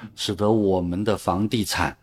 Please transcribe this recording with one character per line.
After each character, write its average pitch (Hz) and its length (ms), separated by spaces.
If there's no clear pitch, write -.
使 - 180
得 104 160
我 98 320
们 87 220
的 104 140
房 98 300
地 110 160
产 80 400